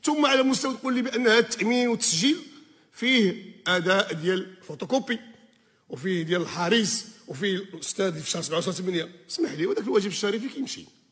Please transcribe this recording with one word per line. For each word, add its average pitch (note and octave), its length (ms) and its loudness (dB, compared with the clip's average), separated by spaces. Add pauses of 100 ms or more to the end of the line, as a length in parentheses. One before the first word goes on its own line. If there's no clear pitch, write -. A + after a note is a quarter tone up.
ثم D4+ 220 2
على C4+ 180 6
مستوى C4 300 2
تقول C4 200 -4
لي B3+ 80 0
بأن A#3+ 260 0
هذا A3+ 120 8
التأمين B3 480 2
والتسجيل A#3 500 2 (540)
فيه A3+ 640 2 (120)
أداء F#3 460 2
ديال F3+ 440 -2 (100)
فوتوكوبي، A3+ 520 -2 (720)
وفيه E3+ 340 -2
ديال F3 180 0
الحريص، F3 640 0 (220)
وفيه F#3 280 -2
الأستاذ F3+ 680 -4
في - 80 -8
شهر E3+ 120 -4
سبعة D#3 160 -2
وشهر F3 160 -2
ثمانية. F3 420 -4 (140)
اسمح D#4+ 220 -2
لي، D3+ 140 -4
وذاك G3+ 180 -2
الواجب G#3 240 2
الشهري G3+ 320 -2
فين B3 100 -6
كيمشي؟ - 360 -10 (260)